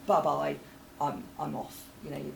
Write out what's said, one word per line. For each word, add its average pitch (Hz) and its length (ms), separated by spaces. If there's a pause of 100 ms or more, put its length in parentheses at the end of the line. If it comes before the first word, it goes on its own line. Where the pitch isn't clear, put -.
bye-bye, 147 500 (420)
I'm, 143 260 (140)
I'm 147 180
off." - 340 (140)
You 151 60
know, 143 100 (160)